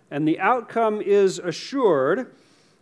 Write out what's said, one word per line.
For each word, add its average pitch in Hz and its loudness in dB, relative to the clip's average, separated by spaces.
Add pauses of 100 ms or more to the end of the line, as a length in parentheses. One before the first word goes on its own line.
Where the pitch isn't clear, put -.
and 147 -4
the 156 0
outcome 220 -2
is 196 2
assured, 175 0 (480)